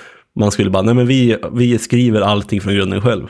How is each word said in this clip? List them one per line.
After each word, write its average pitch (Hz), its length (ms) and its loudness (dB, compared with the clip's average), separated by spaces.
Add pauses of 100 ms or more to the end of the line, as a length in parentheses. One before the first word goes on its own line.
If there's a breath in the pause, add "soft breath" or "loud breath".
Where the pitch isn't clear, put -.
(380 loud breath)
man 104 120 2
skulle 101 200 0
bara, 95 120 0
nej 113 120 2
men 123 120 2
vi, 123 300 2 (160)
vi 120 260 0
skriver 120 420 0
allting 101 400 -2
från 98 140 -2
grunden 98 280 -2
själv. 113 280 -2